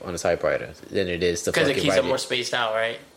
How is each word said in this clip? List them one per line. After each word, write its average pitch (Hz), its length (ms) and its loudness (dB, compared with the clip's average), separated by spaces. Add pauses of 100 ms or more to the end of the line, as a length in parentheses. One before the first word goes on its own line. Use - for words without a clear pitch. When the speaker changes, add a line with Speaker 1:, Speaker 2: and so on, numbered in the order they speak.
Speaker 1:
on 92 100 -6
a - 20 -6
typewriter 82 560 0 (160)
than 95 200 0
it 87 140 -2
is 85 200 2
to - 80 0
Speaker 2:
'Cause 165 120 2
the 143 100 4
Speaker 1:
fucking - 100 0
Speaker 2:
keys 156 60 2
Speaker 1:
write 95 100 4
Speaker 2:
are 87 60 2
Speaker 1:
it. - 20 0
Speaker 2:
more 87 120 2
spaced 123 340 -4
out, 117 220 0
right? 113 220 -2 (200)